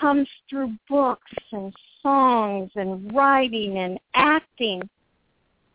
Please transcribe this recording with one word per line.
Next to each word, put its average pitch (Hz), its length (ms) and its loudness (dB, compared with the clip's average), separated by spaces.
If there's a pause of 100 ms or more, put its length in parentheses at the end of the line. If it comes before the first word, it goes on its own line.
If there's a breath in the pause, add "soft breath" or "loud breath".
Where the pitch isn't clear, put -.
comes 285 300 2 (200)
through 262 260 -6 (120)
books 277 460 -2 (180)
and 196 220 -10 (280)
songs 233 760 2
and 190 380 -6
writing 247 680 2
and 185 200 -4 (140)
acting. 240 760 0 (880)